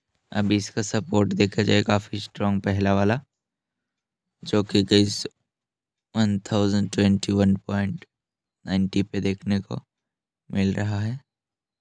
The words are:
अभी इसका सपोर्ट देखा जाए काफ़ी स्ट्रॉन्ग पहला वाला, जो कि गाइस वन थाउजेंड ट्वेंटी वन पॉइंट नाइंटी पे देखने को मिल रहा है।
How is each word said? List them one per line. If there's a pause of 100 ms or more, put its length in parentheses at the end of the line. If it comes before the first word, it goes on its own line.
(320)
अभी
इसका
सपोर्ट
देखा
जाए
काफ़ी
स्ट्रॉन्ग
पहला
वाला, (1200)
जो
कि
गाइस (880)
वन
थाउजेंड
ट्वेंटी
वन
पॉइंट (600)
नाइंटी
पे
देखने
को (720)
मिल
रहा
है। (640)